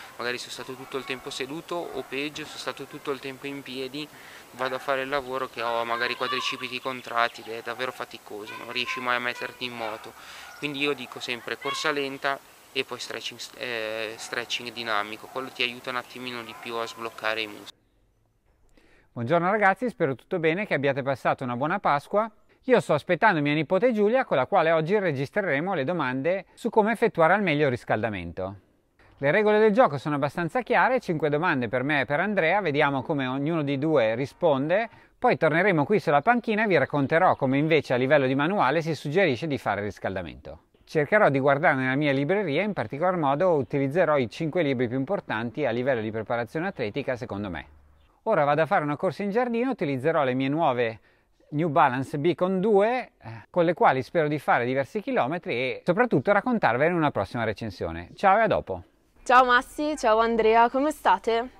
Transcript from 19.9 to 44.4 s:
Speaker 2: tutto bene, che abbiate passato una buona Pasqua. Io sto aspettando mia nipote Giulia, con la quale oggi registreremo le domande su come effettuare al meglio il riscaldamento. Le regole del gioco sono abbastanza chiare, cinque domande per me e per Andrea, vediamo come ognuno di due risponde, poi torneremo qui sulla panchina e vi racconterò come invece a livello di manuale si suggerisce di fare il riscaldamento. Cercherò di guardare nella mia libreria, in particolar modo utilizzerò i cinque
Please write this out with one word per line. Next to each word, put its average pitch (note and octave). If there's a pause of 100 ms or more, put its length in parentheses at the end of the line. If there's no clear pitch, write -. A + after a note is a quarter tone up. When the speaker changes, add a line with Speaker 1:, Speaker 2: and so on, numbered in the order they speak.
Speaker 2:
tutto -
bene, E3
che F3+
abbiate C#3
passato C#3
una B2
buona D#3
Pasqua. G3 (320)
Io A#3
sto -
aspettando F3
mia D3
nipote F#3+
Giulia, A3
con E3
la B2+
quale E3
oggi E3
registreremo E3+
le C#3
domande D3+
su -
come G#3+
effettuare F3+
al G#3
meglio D#3
il C#3
riscaldamento. G2 (600)
Le C#3
regole G#3+
del A3
gioco G3
sono D3
abbastanza D3+
chiare, A3+
cinque D#3
domande D3
per B2
me C#3+
e B2
per D3
Andrea, F#3+
vediamo C#3+
come C#3
ognuno C#3+
di C#3
due C3
risponde, D3+ (300)
poi B3
torneremo D#3+
qui G3+
sulla D3
panchina A3+
e -
vi F3+
racconterò D3+
come C3+
invece D3+
a B2
livello C3
di C3+
manuale D#3
si D#3+
suggerisce D#3
di C#3
fare G2+
il G#2
riscaldamento. D#2+ (200)
Cercherò E3
di C3+
guardare C#3
nella C3
mia D3
libreria, D3+
in G#3
particolar D3
modo D#3+
utilizzerò D3
i B2
cinque E3